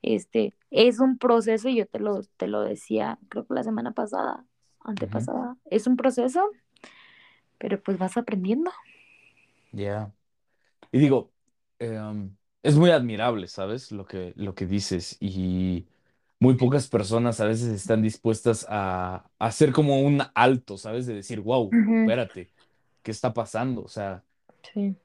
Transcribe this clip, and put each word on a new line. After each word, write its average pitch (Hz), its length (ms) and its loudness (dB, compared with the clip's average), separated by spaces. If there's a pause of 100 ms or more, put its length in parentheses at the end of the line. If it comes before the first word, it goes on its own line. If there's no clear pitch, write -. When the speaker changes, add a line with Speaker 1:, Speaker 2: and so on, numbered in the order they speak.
Speaker 1:
Este, 208 520 -2 (160)
es 233 300 4
un 262 180 2
proceso, 226 500 2
y 254 80 0
yo 202 120 0
te - 120 -10
lo, 202 220 -4 (140)
te - 120 -6
lo 104 140 -2
decía, 107 560 -4 (100)
creo - 180 -10
que 262 80 -6
la 233 100 -4
semana 220 280 -6
pasada, - 540 -6 (540)
Speaker 2:
Ujú. 107 300 -6
Speaker 1:
antepasada, 247 260 -8 (100)
es 214 200 0
un 254 100 4
proceso, 262 540 0 (1080)
pero, 196 240 -4
pues, 196 160 -4
vas 185 180 -2
aprendiendo. 233 540 -2 (1000)
Speaker 2:
Ya. 104 400 -6 (800)
Y 127 80 4
digo, 135 320 4 (480)
em, 107 560 -8 (260)
es 143 140 6
muy 175 140 8
admirable, 113 580 0
¿sabes? 104 440 -8
Lo 98 140 -10
que, 90 300 -10
lo 98 180 -6
que 95 120 -6
dices, 95 540 -4
y 92 680 -2 (520)
muy 127 160 8
pocas 127 320 2
personas 113 520 0
a 104 60 2
veces 113 240 0
están 110 320 0
dispuestas 110 680 0
a, 92 460 -4 (220)
a - 80 -2
hacer 139 260 4
como 139 300 4
un 139 200 4 (120)
alto, 123 440 2
¿sabes? 117 280 -6
De 117 80 -8
decir, 104 260 -8
"Wow, 120 380 2
Speaker 1:
Ujú. 220 200 2
Speaker 2:
espérate, 120 540 -2 (500)
¿qué - 100 -10
está 110 220 -2
pasando?". 117 500 -4
O - 40 -18
sea, 98 360 -10 (500)
Speaker 1:
Sí. 202 300 -4